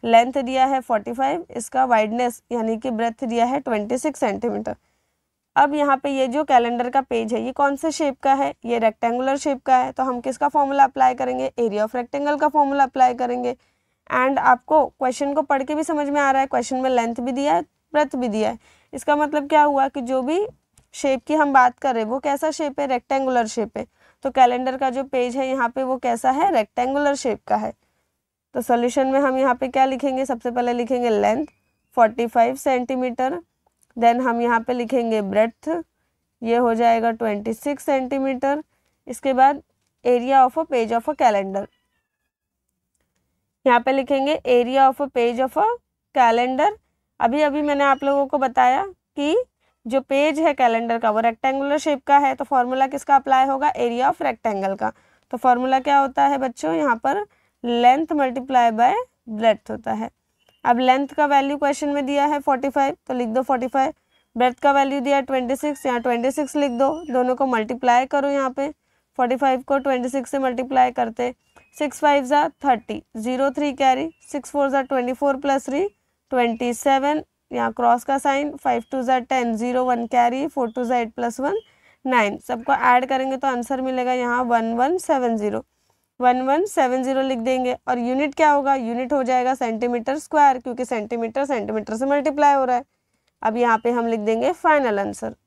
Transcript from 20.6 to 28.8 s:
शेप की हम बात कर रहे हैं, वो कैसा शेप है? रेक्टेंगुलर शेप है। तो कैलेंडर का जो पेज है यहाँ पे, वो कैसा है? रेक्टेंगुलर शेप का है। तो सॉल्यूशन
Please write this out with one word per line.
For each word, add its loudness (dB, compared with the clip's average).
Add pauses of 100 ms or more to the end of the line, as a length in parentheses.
शेप -2
की 0
हम 2
बात 4
कर -2
रहे -2
हैं, -6
वो -4
कैसा -2
शेप -6
है? -2
रेक्टेंगुलर -2
शेप -6
है। -8 (380)
तो -2
कैलेंडर 2
का -2
जो -4
पेज -2
है -2
यहाँ -2
पे, -4
वो -2
कैसा -2
है? 2
रेक्टेंगुलर 0
शेप -4
का -2
है। -4 (800)
तो -4
सॉल्यूशन 0